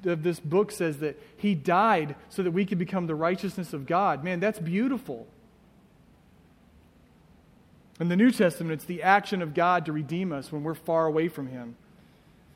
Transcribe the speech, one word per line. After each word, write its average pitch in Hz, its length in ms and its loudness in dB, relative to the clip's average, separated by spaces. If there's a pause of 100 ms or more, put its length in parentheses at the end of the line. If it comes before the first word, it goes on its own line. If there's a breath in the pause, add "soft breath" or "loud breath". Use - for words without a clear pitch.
of 170 180 0
this 170 160 0
book 190 320 0
says 151 300 -4
that 147 200 -4 (160 loud breath)
he 208 200 2
died 175 580 2 (140 loud breath)
so 190 160 -4
that 175 80 0
we 190 120 2
could 185 140 -2
become 180 300 -2
the 156 80 -2
righteousness 180 560 -2
of 139 140 -8
God. 165 360 2
Man, 180 160 -4
that's 208 220 0
beautiful. 175 640 -2 (2750)
In 170 100 -2
the 180 80 2
New 240 140 6
Testament, 165 440 0
it's - 100 -8
the 170 180 -8
action 196 400 2
of 151 100 -6
God 175 340 2
to 156 60 -4
redeem 160 380 -4
us 139 220 -8
when 147 100 -6
we're 156 120 -4
far 165 320 0
away 160 200 2
from 143 220 -6
him. 120 280 -12 (800 soft breath)